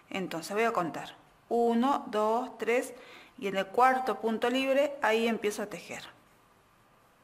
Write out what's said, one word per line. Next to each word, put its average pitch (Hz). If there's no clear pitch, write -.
Entonces 180
voy 226
a 226
contar 160
uno, 233
dos, 220
tres 247
y 196
en 190
el 190
cuarto 262
punto 226
libre 269
ahí 226
empiezo 208
a 202
tejer. -